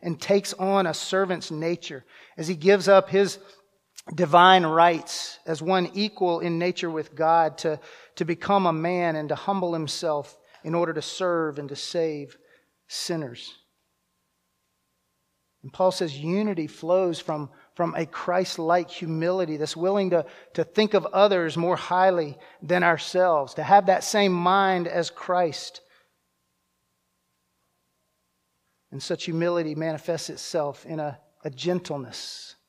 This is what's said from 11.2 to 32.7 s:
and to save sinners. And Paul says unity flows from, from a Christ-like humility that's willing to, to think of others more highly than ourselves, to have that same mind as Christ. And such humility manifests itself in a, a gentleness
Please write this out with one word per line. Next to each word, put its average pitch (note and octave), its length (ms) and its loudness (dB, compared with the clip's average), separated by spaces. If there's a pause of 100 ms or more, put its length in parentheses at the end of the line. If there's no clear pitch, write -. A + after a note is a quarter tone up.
and C#3+ 80 -10
to C#3 80 -12
save D#3 600 -6 (520)
sinners. D3 680 -8 (2000)
And C3+ 100 -18
Paul F#3 200 2
says D#3+ 260 -4
unity F3 480 -2
flows F3 540 0
from, D3+ 280 -6 (280)
from E3 180 -2
a D#3+ 100 -2
Christ-like F3 840 0
humility E3 680 -2
that's D3+ 200 -6
willing F#3+ 340 0
to, E3+ 160 2 (280)
to E3 100 -2
think G#3+ 280 0
of F#3 140 2
others F#3 500 2
more E3+ 200 0
highly F3 600 2 (240)
than F3 220 0
ourselves, E3+ 720 2
to D#3 80 -6
have F#3+ 240 6
that F#3 160 4
same G3+ 300 2
mind F3+ 560 2
as E3+ 200 -2
Christ. - 720 -4 (3000)
And C#3 100 -12
such - 260 -6
humility E3 500 -2
manifests D#3+ 540 -4
itself D3 540 -6
in D#3 140 -10
a, D3 220 -8 (240)
a C#3+ 60 -6
gentleness C#3+ 1080 -8 (120)